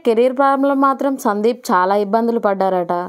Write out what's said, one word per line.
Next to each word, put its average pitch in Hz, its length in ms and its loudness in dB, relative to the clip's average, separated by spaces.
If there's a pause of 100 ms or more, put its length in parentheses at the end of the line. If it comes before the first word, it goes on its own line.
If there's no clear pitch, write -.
కెరీర్ 240 360 2
ప్రారంభంలో 277 460 2
మాత్రం 269 300 -2 (100)
సందీప్ 220 440 -2
చాలా 190 340 2
ఇబ్బందులు 226 440 0
పడ్డారట. 185 440 0 (160)